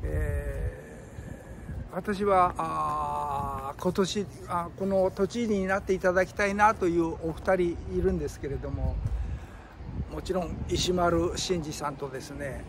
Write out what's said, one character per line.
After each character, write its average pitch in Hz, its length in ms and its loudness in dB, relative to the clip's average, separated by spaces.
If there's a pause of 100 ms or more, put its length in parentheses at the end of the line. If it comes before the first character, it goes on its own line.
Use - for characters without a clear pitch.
え - 680 0 (1200)
ー、 - 40 -8
私 190 300 -2
は、 185 320 6
あ 147 1200 -2
ー、 - 40 -10
今 180 120 2
年、 190 320 0 (220)
あ、 170 300 -2
こ 190 80 -2
の 190 300 4
都 196 120 2
知 233 200 -2
事 208 60 2
に 190 120 2
な 190 140 2
っ - 20 -4
て 196 120 2
い 185 60 2
た 180 140 4
だ 185 120 6
き - 80 -12
た 208 120 2
い 196 80 2
な 208 220 6
と 190 120 2
い 170 120 4
う 165 160 2 (120)
お 165 40 0
二 190 240 2
人 175 220 2 (200)
い 180 40 2
る 190 100 4
ん 175 80 0
で 143 100 -2
す - 100 -12
け 151 100 -6
れ 135 60 -4
ど 139 140 -6
も、 135 260 0 (1160)
も 151 100 -6
ち 175 120 -2
ろ 180 100 2
ん 151 120 -6 (140)
石 175 240 2
丸 170 440 4
伸 175 240 0
二 151 120 -6
さ 151 160 -4
ん 143 60 -6
と 135 140 -6
で 131 120 -8
す - 100 -12
ね 139 380 -8